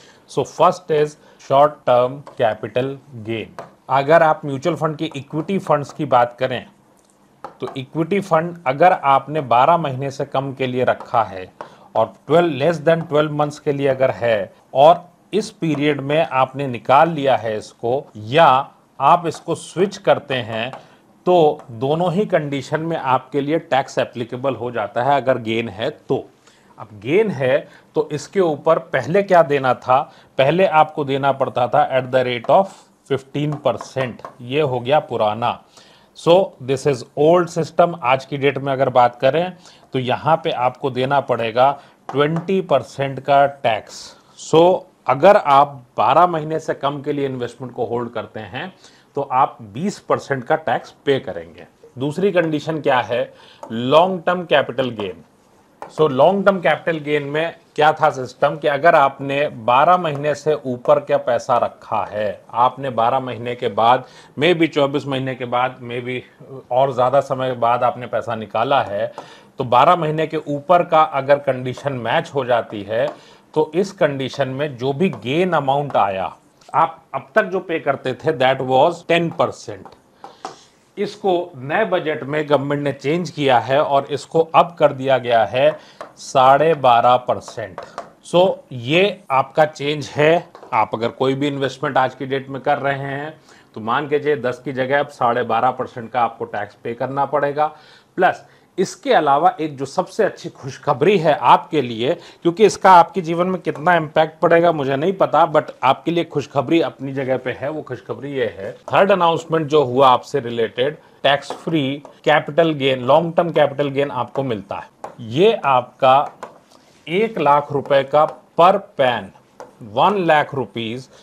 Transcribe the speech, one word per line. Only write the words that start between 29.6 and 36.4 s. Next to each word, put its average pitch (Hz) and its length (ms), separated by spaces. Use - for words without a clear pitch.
था? 127 240
पहले 160 280
आपको 156 380
देना 135 280
पड़ता 123 360
था 139 120
at 127 200
the 131 120
rate 123 260
of 190 240
fifteen 143 520
percent। 123 640
ये 131 180
हो 127 200
गया 131 200
पुराना। 113 500
So 165 180